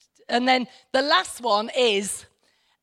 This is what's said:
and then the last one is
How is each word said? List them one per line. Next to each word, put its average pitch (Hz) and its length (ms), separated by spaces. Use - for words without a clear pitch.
and 247 180
then 254 200
the - 80
last 330 400
one 214 360
is 208 480